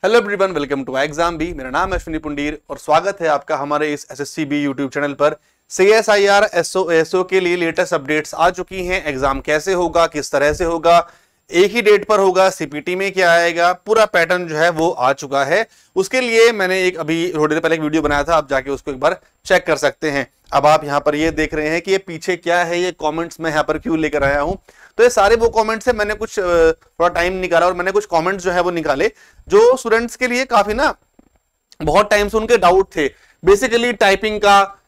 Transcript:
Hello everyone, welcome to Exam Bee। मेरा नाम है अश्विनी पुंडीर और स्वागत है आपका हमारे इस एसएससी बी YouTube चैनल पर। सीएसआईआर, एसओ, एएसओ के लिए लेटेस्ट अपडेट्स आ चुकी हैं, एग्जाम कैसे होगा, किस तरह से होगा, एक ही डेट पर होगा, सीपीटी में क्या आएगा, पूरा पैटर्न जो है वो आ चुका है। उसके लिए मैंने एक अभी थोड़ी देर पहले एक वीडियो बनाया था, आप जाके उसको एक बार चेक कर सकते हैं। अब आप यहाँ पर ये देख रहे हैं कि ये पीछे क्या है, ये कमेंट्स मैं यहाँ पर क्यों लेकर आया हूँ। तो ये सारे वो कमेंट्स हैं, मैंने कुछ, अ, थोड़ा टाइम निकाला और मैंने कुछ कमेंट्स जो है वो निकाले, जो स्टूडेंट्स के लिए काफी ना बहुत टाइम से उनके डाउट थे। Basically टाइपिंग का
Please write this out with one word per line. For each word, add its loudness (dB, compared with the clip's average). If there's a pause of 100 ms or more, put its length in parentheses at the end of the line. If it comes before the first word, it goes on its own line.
Hello 4
everyone, -2
welcome -4
to -8
Exam -2
Bee। -8
मेरा -12
नाम -2
है -4
अश्विनी -10
पुंडीर -8 (100)
और -10
स्वागत 0
है -2
आपका -2
हमारे -2
इस -12
एसएससी -8
बी -2
YouTube -6
चैनल -4
पर। 0 (340)
सीएसआईआर, 4
एसओ, -2
एएसओ 2
के 0
लिए 0
लेटेस्ट -2
अपडेट्स -4
आ 2
चुकी -8
हैं, -4
एग्जाम -2
कैसे -2
होगा, 2
किस -6
तरह 2
से -4
होगा, 2 (400)
एक 2
ही -2
डेट 4
पर 2
होगा, 4
सीपीटी -8
में -4
क्या 2
आएगा, 2
पूरा 2
पैटर्न 0
जो -8
है 2
वो 0
आ 0
चुका -4
है। 0 (280)
उसके 0
लिए 4
मैंने 0
एक 0
अभी -4
थोड़ी 0
देर -2
पहले 0
एक -4
वीडियो 0
बनाया 0
था, 0
आप 0
जाके -2
उसको -8
एक -10
बार -2 (240)
चेक 2
कर 0
सकते -2
हैं। -4 (220)
अब 2
आप 6
यहाँ -2
पर -2
ये 0
देख -4
रहे -2
हैं -2
कि -4
ये 2
पीछे -6
क्या 0
है, -2
ये -2
कमेंट्स -6
मैं -4
यहाँ 0
पर -2
क्यों -4
लेकर -2
आया 0
हूँ। -4 (400)
तो 4
ये 6
सारे 2
वो 2
कमेंट्स -2
हैं, 0
मैंने -2
कुछ, -8
अ, 4
थोड़ा -4
टाइम -2
निकाला 0
और 2
मैंने -4
कुछ 0
कमेंट्स -2
जो -2
है 0
वो 0
निकाले, -2 (380)
जो 6
स्टूडेंट्स -2
के -4
लिए -2
काफी 0
ना -2 (840)
बहुत 2
टाइम 2
से -2
उनके 2
डाउट 2
थे। -2 (360)
Basically 2
टाइपिंग 0
का 4 (100)